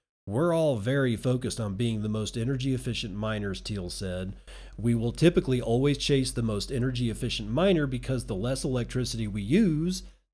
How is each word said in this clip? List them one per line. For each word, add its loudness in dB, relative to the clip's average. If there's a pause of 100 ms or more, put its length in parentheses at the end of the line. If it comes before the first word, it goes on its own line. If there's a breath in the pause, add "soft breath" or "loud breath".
(260)
"We're 0
all 2
very 2
focused 0
on -2
being 0
the -2
most -2
energy -2
efficient -4
miners," -4
Thiel -6
said. -6 (440 loud breath)
"We 2
will 0
typically 4
always 2
chase 2
the -2
most -2
energy 0
efficient -4
miner 4
because -4
the -6
less -2
electricity -2
we -4
use, 2 (300 soft breath)